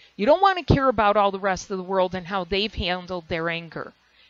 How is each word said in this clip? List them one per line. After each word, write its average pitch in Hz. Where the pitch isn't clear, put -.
You 196
don't 330
want 381
to 311
care 269
about 208
all 202
the 190
rest 185
of 190
the 185
world 185
and 185
how 190
they've 202
handled 180
their 165
anger. 165